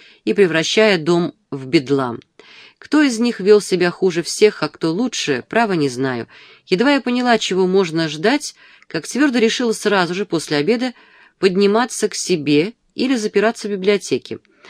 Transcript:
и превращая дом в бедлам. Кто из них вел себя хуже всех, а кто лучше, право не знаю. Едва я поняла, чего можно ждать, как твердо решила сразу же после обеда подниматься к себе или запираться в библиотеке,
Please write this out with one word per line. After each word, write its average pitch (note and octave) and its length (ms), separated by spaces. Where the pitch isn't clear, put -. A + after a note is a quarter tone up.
и G#3+ 80
превращая F#3+ 640
дом E3+ 340
в C3+ 160
бедлам. C3 540
Кто D4+ 240
из A#3+ 160
них A#3+ 220
вел G#3 200
себя F3+ 300
хуже E3+ 320
всех, - 400
а D3+ 60
кто D#3+ 240
лучше, D#3+ 560
право A3 240
не D3+ 160
знаю. B2+ 400
Едва A#3+ 260
я C#4 80
поняла, B3 380
чего F#3 280
можно E3 420
ждать, G3 460
как - 200
твердо B3 320
решила A3+ 340
сразу F#3+ 420
же G3+ 100
после D3+ 340
обеда A#3 360
подниматься G3+ 720
к - 60
себе D3+ 600
или C4 220
запираться G#3+ 520
в G3+ 40
библиотеке, F#3 680